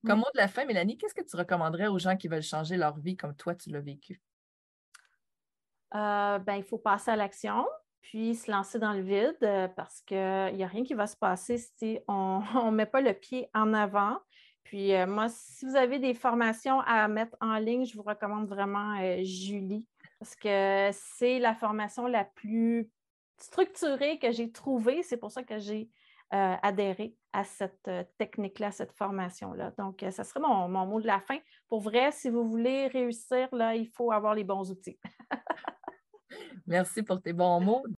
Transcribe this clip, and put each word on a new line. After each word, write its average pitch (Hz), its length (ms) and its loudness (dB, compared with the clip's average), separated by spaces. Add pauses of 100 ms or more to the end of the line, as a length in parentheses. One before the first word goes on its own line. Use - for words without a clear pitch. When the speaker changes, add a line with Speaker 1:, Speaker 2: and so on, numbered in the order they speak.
Speaker 1:
Comme 214 140 6
Speaker 2:
Oui. 240 40 2
Speaker 1:
mot 277 100 0
de 262 40 2
la 202 100 6
fin, 254 160 0
Mélanie, 214 320 2
qu'est-ce - 180 -6
que 370 140 -6
tu - 80 -8
recommanderais 175 520 0
aux 190 100 2
gens 185 180 2
qui 185 120 -6
veulent 160 140 -2
changer 160 360 -2
leur 151 200 0
vie 185 200 -4
comme 147 180 -8
toi, 175 180 -6
tu - 140 -14
l'as 147 140 -6
vécu ? 143 400 -14 (1700)
Speaker 2:
Euh, 202 440 2
ben, 196 160 -2
il 196 100 -4
faut 233 140 -6
passer 214 320 2
à 220 60 4
l'action. 214 500 0 (360)
Puis 226 320 -2
se 226 160 -8
lancer 196 280 -2
dans 214 140 0
le 196 80 -2
vide, 202 340 2 (100)
euh, 196 220 4
parce - 360 -10
qu'il 190 160 -4
n'y 190 440 0
a 185 40 0
rien 208 180 -4
qui 262 80 -4
va 233 140 0
se - 100 -10
passer 196 400 0
si 226 500 -6
on 190 340 0
<laughs> 226 260 0
ne 220 40 4
met 220 140 4
pas 262 160 2
le 233 140 4
pied - 400 -8
en 214 180 4
avant. 208 460 2 (440)
Puis, 196 300 0
euh, 185 140 6
moi, 214 240 0
si - 340 -16
vous 262 100 -6
avez 262 240 4
des 254 140 2
formations 233 680 2
à 220 280 4
mettre 220 320 -2
en 220 160 0
ligne, 233 300 0
je 233 100 -12
vous 208 60 -12
recommande 208 440 -4
vraiment, 202 540 -2
euh, 185 220 0
Julie, 190 680 -6 (300)
parce - 180 -18
que 196 560 2
c'est 247 460 0
la 233 160 4
formation 214 520 -4
la 226 200 2
plus 226 640 0 (480)
structurée 302 800 -2
que 240 140 2
j'ai 233 200 -4
trouvée. 262 500 0
C'est 247 140 -4
pour 220 140 -10
ça 254 120 -10
que 214 160 -10
j'ai, 214 300 -6 (460)
euh, 190 280 2
adhérer 202 540 0 (160)
à 196 120 -2
cette, 196 440 -8
euh, 180 160 -4 (140)
technique-là, 208 480 -4
à 202 60 -4
cette - 200 -8
formation-là. 190 840 -6
Donc, 196 240 -8
euh, 202 80 -4
ça - 140 -10
serait - 160 -8
mon, 208 280 2
mon 190 160 0
mot 214 160 -2
de 214 60 -6
la 196 140 2
fin. 269 180 -6 (300)
Pour 220 120 -2
vrai, 240 320 2
si 277 160 -6
vous 233 180 2
voulez 247 420 0
réussir, 254 680 -2
là, 226 200 0
il 226 140 -2
faut 233 240 -2
avoir 214 220 2
les 214 100 -2
bons 190 260 -2
outils. 185 280 -12 (320)
<laughs> - 80 -4 (1300)
Speaker 1:
Merci 180 360 0
pour 185 180 0
tes 170 120 -6
bons 175 280 4
mots. 233 240 4 (140)